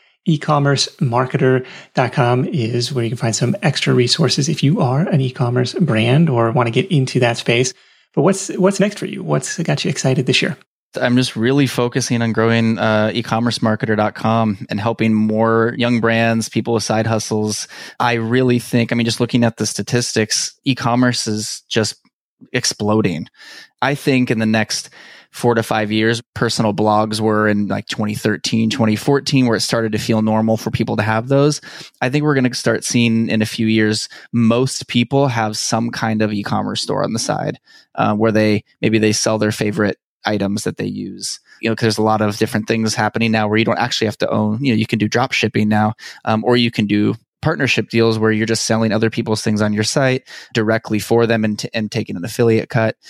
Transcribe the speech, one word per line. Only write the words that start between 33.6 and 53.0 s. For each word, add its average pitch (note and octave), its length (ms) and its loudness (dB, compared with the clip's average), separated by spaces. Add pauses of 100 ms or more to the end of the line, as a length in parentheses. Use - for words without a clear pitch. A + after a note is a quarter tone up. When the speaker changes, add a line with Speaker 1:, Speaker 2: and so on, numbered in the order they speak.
Speaker 2:
years, G#2+ 440 0 (220)
most A#2+ 560 0
people C#3 400 2
have A2 300 -2
some A#2 320 -2
kind A2 320 -2
of G#2+ 100 0
e-commerce G2+ 500 -4
store G2+ 220 -4
on G2 100 -4
the A#2 60 -4
side, - 400 -4 (360)
uh, G#2+ 180 0
where A2 180 2
they, G#2+ 320 2 (180)
maybe A2 180 2
they G#2+ 140 2
sell A2 240 0
their G#2+ 140 0
favorite G#2+ 460 -2 (280)
items G2+ 400 -2
that - 120 -6
they G#2 80 -6
use. G2 540 -10 (220)
You A2+ 80 -2
know, A2 60 0
'cause - 80 -4
there's A2 140 2
a A2 60 0
lot G#2+ 180 2
of G#2 160 -2
different A2 300 -2
things A2 260 0
happening A2+ 380 0
now A2 160 0
where G#2+ 100 0
you A2+ 80 2
don't A#2+ 140 -2
actually A#2 280 -2
have G#2 120 -4
to - 100 -2
own, G#2+ 340 0
you C3+ 80 0
know, G#2+ 60 2
you A2 100 0
can A#2 120 -2
do G#2 80 0
drop B2 240 0
shipping G#2+ 360 0
now, G#2+ 260 2 (320)
um, A2 180 0
or A#2+ 140 2
you A#2 140 2
can G#2+ 160 -2
do G#2+ 280 2 (260)
partnership C#3 480 0
deals A2+ 280 2
where A2 140 2
you're A2 140 0
just A2+ 180 -2
selling A2+ 300 0
other A2 160 2
people's A2+ 320 -4
things G#2+ 200 0
on G#2 120 0
your G#2+ 100 0
site C3 400 0 (300)
directly A2 440 0
for A#2 300 2
them A2+ 160 2
and, G#2+ 160 -2
t-, - 140 -8
and G#2+ 180 -4
taking G2+ 240 -6
an E2+ 80 -8
affiliate A2+ 460 2
cut. A2 260 0 (140)